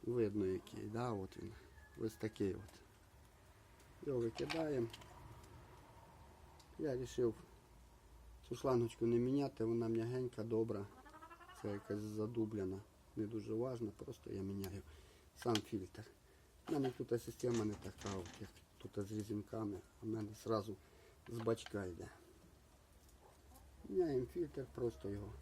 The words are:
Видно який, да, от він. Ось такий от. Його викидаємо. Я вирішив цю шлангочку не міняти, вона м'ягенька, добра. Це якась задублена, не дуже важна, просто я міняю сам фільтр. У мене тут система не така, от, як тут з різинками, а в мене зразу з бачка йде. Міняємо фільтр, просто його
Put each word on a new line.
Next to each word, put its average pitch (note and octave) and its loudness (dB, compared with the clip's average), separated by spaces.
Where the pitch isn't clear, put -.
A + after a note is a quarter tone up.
Видно G#2+ 4
який, F#2 -2
да, A2+ -2
от F#2+ -4
він. G2 -8
Ось A2 -2
такий G2+ 0
от. F#2+ -6
Його C3 2
викидаємо. C#3 2
Я D#3 0
вирішив B2 2
цю B2 -4
шлангочку A#2+ 4
не A#2+ 8
міняти, C3 4
вона A#2 4
м'ягенька, A#2+ 0
добра. A2 2
Це G#2+ 0
якась G2+ -2
задублена, G#2+ 0
не A2 2
дуже A2 -2
важна, A#2 0
просто - -10
я G2 -2
міняю G2 -2
сам A#2 2
фільтр. G#2 -2
У - 0
мене C3+ 4
тут B2 0
система A#2 2
не G#2 2
така, G2 -4
от, F2+ -4
як G#2 -8
тут G#2 -4
з G#2 -6
різинками, G#2 -2
а A#2 -4
в - 0
мене G#2+ 0
зразу G#2+ 2
з A#2 -4
бачка A2+ 2
йде. F2+ -6
Міняємо C3+ 4
фільтр, C#3+ -2
просто A#2 0
його G#2 -4